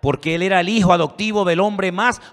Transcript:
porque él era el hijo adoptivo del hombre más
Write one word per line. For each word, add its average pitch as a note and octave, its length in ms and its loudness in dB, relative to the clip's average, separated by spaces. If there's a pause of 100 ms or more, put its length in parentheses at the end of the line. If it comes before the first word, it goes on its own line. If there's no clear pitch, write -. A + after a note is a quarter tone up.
porque C#3+ 340 -4
él E3+ 80 -4
era F#3+ 160 0
el F3 100 -2
hijo G3+ 240 4
adoptivo G3+ 520 -2
del E3+ 160 0
hombre G3 300 -2
más G#3+ 300 -2 (120)